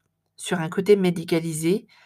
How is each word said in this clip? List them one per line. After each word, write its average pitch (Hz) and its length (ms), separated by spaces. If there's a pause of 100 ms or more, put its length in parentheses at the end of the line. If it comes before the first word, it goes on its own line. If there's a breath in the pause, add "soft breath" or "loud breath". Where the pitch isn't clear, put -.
(360)
sur - 240
un 160 100
côté 196 260
médicalisé 170 920 (180 soft breath)